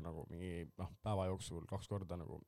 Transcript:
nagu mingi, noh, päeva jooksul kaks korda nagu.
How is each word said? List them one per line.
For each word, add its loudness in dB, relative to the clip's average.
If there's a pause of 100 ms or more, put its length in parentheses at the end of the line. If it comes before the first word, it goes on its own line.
nagu -2
mingi, 0 (160)
noh, -2
päeva 4
jooksul 0
kaks -2
korda 0
nagu. -4 (100)